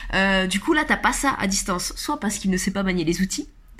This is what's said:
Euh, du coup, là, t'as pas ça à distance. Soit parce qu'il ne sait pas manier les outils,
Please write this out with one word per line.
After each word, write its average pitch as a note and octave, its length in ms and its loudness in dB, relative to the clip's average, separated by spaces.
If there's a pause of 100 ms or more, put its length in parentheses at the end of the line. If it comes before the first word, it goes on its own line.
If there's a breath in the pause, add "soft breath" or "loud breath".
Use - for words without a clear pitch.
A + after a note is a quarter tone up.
(140 loud breath)
Euh, F#3+ 340 4
du F#3+ 100 0
coup, - 140 2
là, D#4 120 4
t'as A3 120 2
pas A3 160 2
ça C#4 260 0
à - 80 -2
distance. F#3+ 480 -2
Soit - 240 -4
parce G3+ 200 -2
qu'il F#3+ 120 0
ne F#3 60 4
sait F#3 160 0
pas G3 100 -2
manier F3+ 220 0
les E3+ 160 0
outils, F#3+ 280 -2 (320)